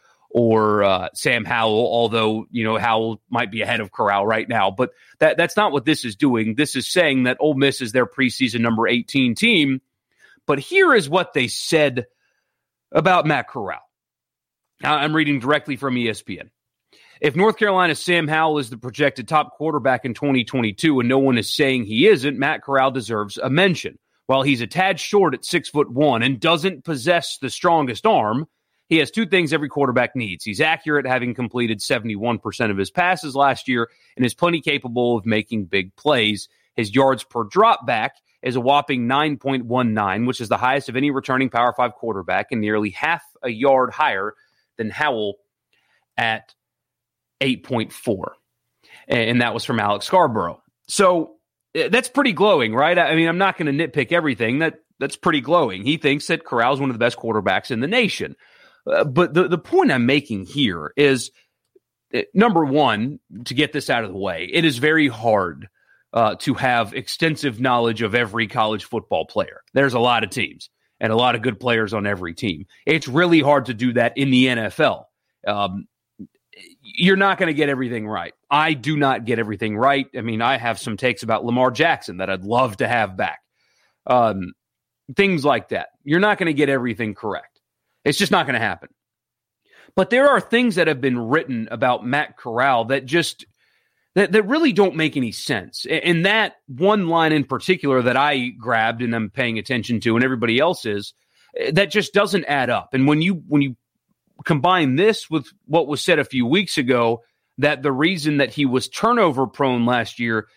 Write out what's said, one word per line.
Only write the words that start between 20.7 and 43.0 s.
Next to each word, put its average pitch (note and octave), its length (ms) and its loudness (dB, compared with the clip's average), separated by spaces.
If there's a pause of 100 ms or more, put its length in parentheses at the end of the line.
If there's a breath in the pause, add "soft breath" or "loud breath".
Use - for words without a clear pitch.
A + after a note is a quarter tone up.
and A#2+ 80 0
no C3 100 4
one C3+ 200 2
is - 140 -4
saying C3 320 0
he A2 220 2
isn't, D3 320 2
Matt D3+ 240 -2
Corral C3+ 280 2
deserves G#2+ 480 -6
a - 100 -4
mention. E3+ 500 0 (280)
While C3 160 2
he's C3+ 180 0
a A#2+ 80 -6
tad F#3 320 0
short F#3 340 2
at - 100 -12
six-foot-one C3+ 800 0
and B2+ 160 0
doesn't E3 460 0
possess D#3+ 540 -2
the B2+ 120 -6
strongest D#3 560 0
arm, C#3 400 2 (440)
he E3 80 4
has C#3 120 0
two A3+ 140 -2
things E3 300 0
every D3 160 -4
quarterback B2+ 440 0
needs. G2+ 300 -6
He's G#2+ 160 -6
accurate, D3+ 460 0
having B2 260 0
completed A#2 480 -4
seventy-one A2+ 600 -2
percent A2 300 -2
of G2 60 -2
his F#2+ 140 -2
passes F3 440 -2
last C3+ 340 0
year, A#2+ 200 0 (280 soft breath)
and B2 100 0
is A#2 80 -2
plenty E3+ 260 0
capable B2 560 -2
of G2 80 -6
making G#2+ 420 -2
big F#2+ 300 -4
plays. A2 520 0 (260)
His G#2 200 -4
yards C3+ 300 2
per A2+ 200 -6
drop F#3+ 420 2
back A#2 300 -2 (260)
is B2+ 140 -4
a B2+ 40 0
whopping C3+ 460 0
nine C#3+ 320 0
point C3+ 260 -4
one A#2+ 300 0
nine, G#2 320 0
which B2+ 140 -4
is A2+ 80 -8
the A2 80 0
highest B2+ 320 -2
of A#2+ 80 -8
any C#3+ 140 0
returning C3 400 -2
Power A#2+ 220 2
Five B2 220 -2
quarterback G2 560 -4
and B2 100 -4
nearly G#2+ 300 -2
half D#3+ 320 -4 (200)